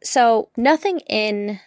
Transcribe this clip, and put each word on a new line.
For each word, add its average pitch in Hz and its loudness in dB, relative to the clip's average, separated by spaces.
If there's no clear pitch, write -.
So 233 2
nothing 311 0
in 208 -4